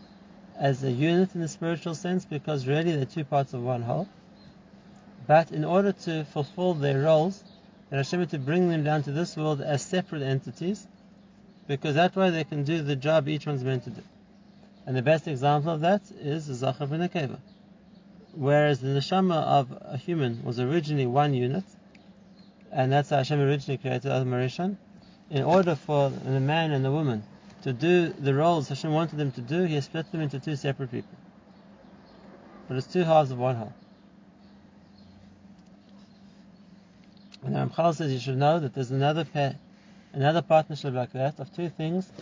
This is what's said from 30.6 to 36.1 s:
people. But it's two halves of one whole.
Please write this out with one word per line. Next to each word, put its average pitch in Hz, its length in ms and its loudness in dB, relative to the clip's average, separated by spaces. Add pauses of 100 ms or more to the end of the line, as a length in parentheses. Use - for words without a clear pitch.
people. 117 260 -10 (1500)
But 127 80 -4
it's 135 100 -2
two 180 180 2
halves 156 260 6
of 127 80 -6
one 127 180 0
whole. 110 160 -8 (3750)